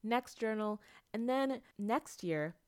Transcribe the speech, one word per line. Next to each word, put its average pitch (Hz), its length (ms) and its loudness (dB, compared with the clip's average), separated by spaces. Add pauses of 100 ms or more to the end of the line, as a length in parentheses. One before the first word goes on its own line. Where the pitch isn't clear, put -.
next 240 380 0
journal, 214 400 0 (340)
and 233 140 0
then 262 320 2 (180)
next 208 460 -2
year 160 320 0 (120)